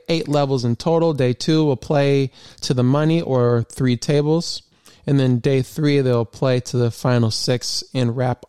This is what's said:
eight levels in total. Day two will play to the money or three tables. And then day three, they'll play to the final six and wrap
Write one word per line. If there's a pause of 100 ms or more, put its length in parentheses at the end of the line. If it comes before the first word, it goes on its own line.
eight
levels
in
total.
Day
two
will
play (300)
to
the
money
or
three
tables. (440)
And
then
day
three,
they'll
play
to
the
final
six (120)
and
wrap